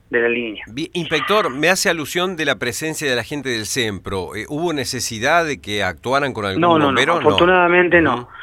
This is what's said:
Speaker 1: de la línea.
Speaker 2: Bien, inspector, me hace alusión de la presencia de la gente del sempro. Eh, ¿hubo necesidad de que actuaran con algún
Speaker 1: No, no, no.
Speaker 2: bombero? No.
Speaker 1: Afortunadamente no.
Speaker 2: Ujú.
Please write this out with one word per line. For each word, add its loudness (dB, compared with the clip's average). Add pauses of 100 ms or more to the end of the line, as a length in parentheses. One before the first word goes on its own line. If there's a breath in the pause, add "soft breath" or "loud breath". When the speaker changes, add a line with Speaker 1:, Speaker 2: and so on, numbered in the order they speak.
(100)
Speaker 1:
de 0
la 2
línea. -4
Speaker 2:
Bien, -8
inspector, 0
me 0
hace 2
alusión -2
de -4
la 0
presencia -4
de 0
la -2
gente -8
del -2
sempro. -4
Eh, -8
¿hubo -2
necesidad 0
de -6
que -2
actuaran -2
con -4
algún -2
Speaker 1:
No, 4
no, 4
no. 2
Speaker 2:
bombero? 2
No. 0
Speaker 1:
Afortunadamente 4
no. 2
Speaker 2:
Ujú. -6 (140 loud breath)